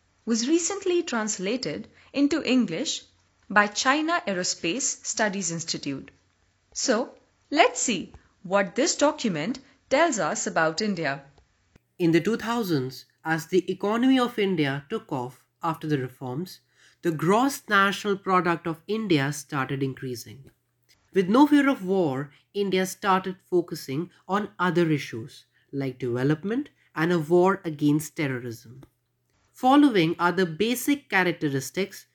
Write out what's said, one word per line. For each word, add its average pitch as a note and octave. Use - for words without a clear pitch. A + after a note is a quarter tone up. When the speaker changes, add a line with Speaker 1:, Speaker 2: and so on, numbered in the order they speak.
Speaker 1:
was A#3
recently F4
translated G#3+
into C#4+
English A#3
by G3+
China D#4
Aerospace F3+
Studies G3
Institute. D#3
So, -
let's F#4
see G3
what F#3+
this D4+
document A#3
tells C#4+
us F3+
about E3
India. D#3+
Speaker 2:
In E3+
the E3
two G#3+
thousands, F#3+
as D#3+
the -
economy A#3
of A#3+
India D#3
took A3
off C3
after D#3+
the D3+
reforms, B2+
the E3+
gross G3+
national G3
product F3+
of E3
India F3+
started C#3
increasing. B2+
With F#3
no C4
fear C#4+
of G3
war, D3
India F#3+
started F#3+
focusing E3+
on G3
other F3
issues C#3
like C3+
development D3+
and D#3+
a F3
war F3+
against D3+
terrorism. B2+
Following B3+
are F3
the F3+
basic B3
characteristics F3